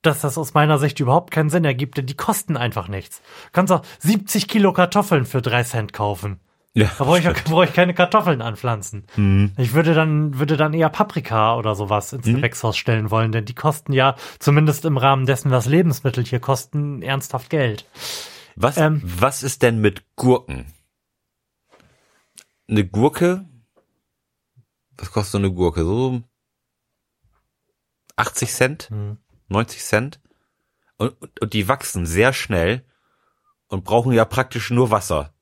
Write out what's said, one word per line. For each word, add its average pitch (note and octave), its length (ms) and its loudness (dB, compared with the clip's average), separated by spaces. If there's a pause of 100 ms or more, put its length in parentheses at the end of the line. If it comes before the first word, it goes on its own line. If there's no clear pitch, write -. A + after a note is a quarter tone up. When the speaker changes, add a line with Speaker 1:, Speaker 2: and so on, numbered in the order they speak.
Speaker 1:
dass D#3 180 2
das C#3 160 -2
aus D3+ 160 -6
meiner D3+ 240 6
Sicht D3 240 0
überhaupt C#3 300 2
keinen D#3 180 0
Sinn E3 160 2
ergibt, C3+ 320 -2
denn C#3 80 -4
die C3 140 -8
kosten E3 400 -2
einfach A2 300 -2
nichts. G2 320 -10 (260)
Du - 60 -20
kannst F3+ 200 2
auch E3+ 80 4 (180)
siebzig G3+ 500 0
Kilo G3 260 4
Kartoffeln F3+ 500 2
für C3 160 -2
drei A#2+ 220 0
Cent A2+ 320 -6
kaufen. G2+ 460 -6 (360)
Speaker 2:
Ja, G#2 220 6
Speaker 1:
Da C3+ 60 0
brauche E3 160 4
ich, D#3 40 -4
Speaker 2:
stimmt. - 200 -2
Speaker 1:
brauche D#3+ 220 4
ich - 60 -6
keine F3+ 220 2
Kartoffeln F3 480 2
anpflanzen. G#2+ 720 -6
Speaker 2:
Mhm. G2 440 4
Speaker 1:
Ich A#2+ 160 -2
würde D#3+ 200 4
dann, D3+ 460 0
würde D3 160 0
dann D3+ 180 0
eher D#3+ 140 2
Paprika A#2 680 0
oder G#2+ 200 -2
sowas G#2 360 -2
ins A#2+ 140 -6
Speaker 2:
Mhm. A2+ 120 4
Speaker 1:
Gewächshaus A2+ 380 -2
stellen A2 360 -2
wollen, A2+ 180 2
denn A2+ 140 -2
die A#2+ 100 -12
kosten D3+ 380 -4
ja C3 240 2 (240)
zumindest D3 440 2
im D3+ 140 0
Rahmen C3 260 2
dessen, C3 280 0
was A#2+ 140 2
Lebensmittel C#3 600 0
hier B2 140 -4
kosten, C#3+ 600 -4
ernsthaft C3+ 480 -6
Geld. B2 400 -2 (680)
Speaker 2:
Was, C#3 200 0
Speaker 1:
Ähm. D#3 280 2
Speaker 2:
was F#2 400 -2
ist C3+ 180 -2
denn A2+ 180 2
mit G#2 220 0 (140)
Gurken? D2+ 500 0 (2000)
Eine G#2 160 2
Gurke? D3+ 600 0 (1500)
Was F#2 140 -16
kostet G2+ 180 -4
so G2+ 80 -2
eine G2 140 0
Gurke? F2 320 0
So B2 380 -2 (1900)
achtzig - 360 -4
Cent? C3+ 380 -2
Speaker 1:
Mhm. G#2 280 -8 (280)
Speaker 2:
Neunzig G#2+ 380 -4
Cent? B2 360 -2 (760)
Und, A2 140 -2 (100)
und, - 200 -18
und G#2+ 120 -4
die G#2 160 -2
wachsen F#2+ 360 -4
sehr G2+ 280 2
schnell G2 520 -2 (840)
und F#2+ 160 -8
brauchen A#2+ 260 2
ja A2+ 140 4
praktisch A#2+ 480 -4
nur A#2+ 180 2
Wasser. E2 520 -2